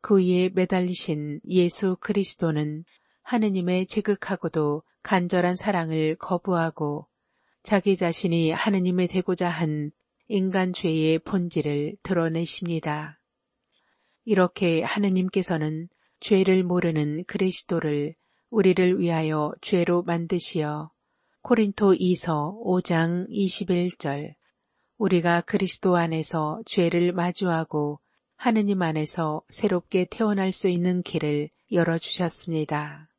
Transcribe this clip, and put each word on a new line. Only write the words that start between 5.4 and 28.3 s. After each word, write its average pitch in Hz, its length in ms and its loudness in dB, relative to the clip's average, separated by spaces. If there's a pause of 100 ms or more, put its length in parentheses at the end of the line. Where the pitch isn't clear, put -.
사랑을 160 600 -2
거부하고, 165 880 -4 (560)
자기 196 340 2
자신이 170 540 2
하느님이 180 560 2
되고자 180 420 -2
한 151 420 -2 (380)
인간 190 460 0
죄의 160 460 2
본질을 156 840 -2
드러내십니다. 165 1160 -4 (1040)
이렇게 180 580 2
하느님께서는 185 1040 -2 (320)
죄를 190 420 4
모르는 165 600 0
그리스도를 160 920 -2 (360)
우리를 185 500 4
위하여 156 520 0 (100)
죄로 175 400 2
만드시어, 165 880 -4 (520)
고린도 208 580 4
이서 175 580 0
오 185 220 0
장 170 480 0
이십일 180 680 0
절, 147 360 -6 (640)
우리가 175 440 2
그리스도 185 520 0
안에서 160 720 -2
죄를 175 460 2
마주하고 165 880 -2 (340)